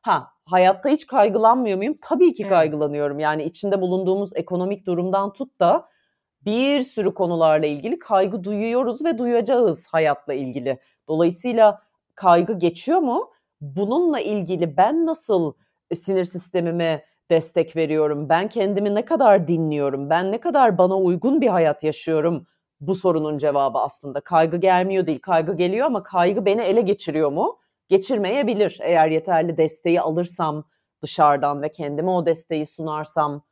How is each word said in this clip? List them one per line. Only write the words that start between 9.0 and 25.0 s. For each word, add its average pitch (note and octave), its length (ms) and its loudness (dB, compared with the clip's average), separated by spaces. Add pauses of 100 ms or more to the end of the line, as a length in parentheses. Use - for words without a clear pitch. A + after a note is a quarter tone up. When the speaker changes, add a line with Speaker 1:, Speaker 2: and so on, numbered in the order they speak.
Speaker 1:
ve C4+ 140 -2
duyacağız A#3+ 680 0
hayatla D3+ 480 -2
ilgili. C3 440 -6 (300)
Dolayısıyla G3+ 720 2 (320)
kaygı F3 440 2
geçiyor F3 400 0
mu? D#4+ 320 -2 (300)
Bununla A3+ 600 -2
ilgili F3+ 560 -4
ben D4+ 300 2
nasıl, F#3 460 -2 (380)
e, E3+ 40 -4
sinir F#3 300 -2
sistemimi E3+ 760 -4 (280)
destek D#3+ 460 0
veriyorum? D3+ 520 0
Ben F3 200 2
kendimi G3+ 460 -2
ne G#3+ 100 -2
kadar G#3 440 4
dinliyorum? C#3+ 640 -2
Ben F#3 220 0
ne A#3 80 -6
kadar B3 380 2
bana F#3 200 4
uygun F#3+ 420 0
bir B3+ 80 2
hayat E3 360 0
yaşıyorum? D#3+ 640 -2 (340)
Bu C#3+ 140 -4
sorunun D#3 440 0
cevabı C#3 400 0
aslında. C#3+ 420 -6
Kaygı E3 360 2
gelmiyor F#3 500 2